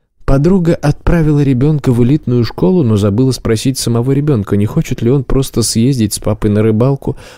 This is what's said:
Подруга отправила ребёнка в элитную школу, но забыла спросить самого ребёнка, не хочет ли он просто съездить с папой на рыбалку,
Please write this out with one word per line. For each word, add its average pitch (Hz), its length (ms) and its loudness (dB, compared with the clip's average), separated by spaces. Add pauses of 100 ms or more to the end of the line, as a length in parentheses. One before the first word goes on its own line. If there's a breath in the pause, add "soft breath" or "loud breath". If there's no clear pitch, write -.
(240)
Подруга 165 520 2
отправила 147 680 0
ребёнка 139 500 0
в 120 120 2
элитную 123 400 0
школу, 180 400 0
но 110 120 2
забыла 107 360 0
спросить 120 460 -2
самого 117 340 -2
ребёнка, 143 440 0
не 101 80 2
хочет - 380 -4
ли 117 80 2
он 139 140 0
просто 131 380 -2
съездить 113 520 0
с - 60 -10
папой 104 300 -2
на 104 120 0
рыбалку, 120 540 0 (220 loud breath)